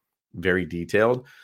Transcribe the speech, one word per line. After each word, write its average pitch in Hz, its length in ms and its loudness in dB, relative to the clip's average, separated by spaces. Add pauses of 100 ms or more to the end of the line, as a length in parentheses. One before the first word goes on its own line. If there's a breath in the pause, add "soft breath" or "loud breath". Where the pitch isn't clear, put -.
(340)
very 90 300 0
detailed, 101 640 0 (160 soft breath)